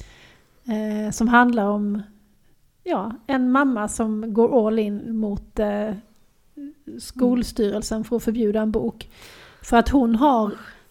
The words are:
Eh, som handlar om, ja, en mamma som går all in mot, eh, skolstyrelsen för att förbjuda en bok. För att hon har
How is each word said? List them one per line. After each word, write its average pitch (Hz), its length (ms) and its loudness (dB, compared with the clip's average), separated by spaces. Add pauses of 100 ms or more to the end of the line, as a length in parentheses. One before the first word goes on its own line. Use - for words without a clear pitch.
(640)
Eh, 214 460 -4
som 226 160 0
handlar 240 380 4
om, 208 360 -2 (800)
ja, 269 280 -4 (160)
en 254 240 2
mamma 254 360 2
som 220 460 -4
går 226 340 4
all 220 120 2
in 208 380 -4
mot, 208 420 -4
eh, 208 320 -2 (1080)
skolstyrelsen 226 1040 -2
för - 120 -4
att 226 80 -4
förbjuda 220 380 0
en 220 100 0
bok. 214 380 -4 (520)
För - 160 2
att 233 120 4
hon 233 260 4
har 226 360 2 (400)